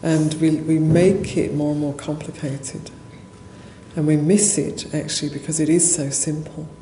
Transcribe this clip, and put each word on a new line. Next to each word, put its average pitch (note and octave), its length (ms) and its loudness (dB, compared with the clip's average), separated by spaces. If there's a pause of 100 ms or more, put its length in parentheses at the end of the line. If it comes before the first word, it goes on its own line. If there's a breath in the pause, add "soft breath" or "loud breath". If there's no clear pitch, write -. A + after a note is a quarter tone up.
And D#3 320 2
we, D#3+ 220 2
we D#3+ 200 0
make E3+ 580 4
it - 200 0
more D3 160 0
and D3 100 -2
more C#3+ 140 -2
complicated. - 960 -8 (1040 loud breath)
And D3+ 120 0
we D3+ 100 4
miss F3+ 400 4
it, - 360 -4
actually, D3+ 360 -4
because D3 300 -6
it D3+ 100 2
is E3 260 4
so C#3 140 -4
simple. D#3 580 -4 (140)